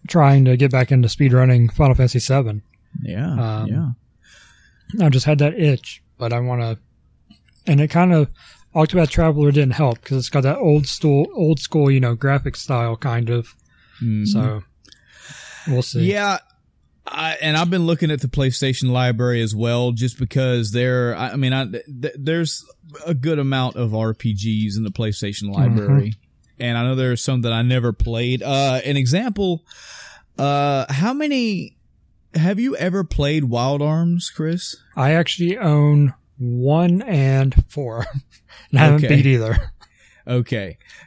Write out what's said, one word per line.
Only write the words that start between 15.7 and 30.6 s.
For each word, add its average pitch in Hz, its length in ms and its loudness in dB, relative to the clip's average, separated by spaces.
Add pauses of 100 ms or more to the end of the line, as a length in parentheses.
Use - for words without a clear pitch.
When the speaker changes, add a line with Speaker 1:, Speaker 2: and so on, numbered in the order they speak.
Speaker 1:
see. 165 300 0
Speaker 2:
Yeah. 202 260 -2 (680)
I, 160 320 -6
and 156 160 0
I've 170 140 0
been 175 160 0
looking 165 240 0
at 147 100 -2
the 139 80 -4
PlayStation 131 640 0
library 123 500 0
as 110 140 -2
well, 120 380 0
just 117 260 -4
because 123 540 -2
there, 123 440 0
I, 110 140 -6
I 117 60 -8
mean, 131 160 0
I, 135 180 -2
th-, 104 140 -10 (180)
th-, 147 160 -8
there's 160 460 -4 (420)
a 170 80 -2
good 147 240 -2
amount 131 380 -2
of 110 180 -4
R 110 180 -2
P 113 220 -4
Gs 107 420 -4
in 110 60 -4
the 104 80 -6
PlayStation 104 540 -6
Speaker 1:
Mm-hmm. 101 80 -8
Speaker 2:
library, 117 640 0 (440)
and 120 180 -4
I 120 60 -2
know 131 140 -2
there 127 160 -2
are 117 40 -2
some 127 260 -2
that 117 100 -2
I 113 100 0
never 120 300 0
played. 120 500 -2
Uh, 135 420 0
an 143 120 -2
example, 180 680 -2 (720)
uh, 143 560 0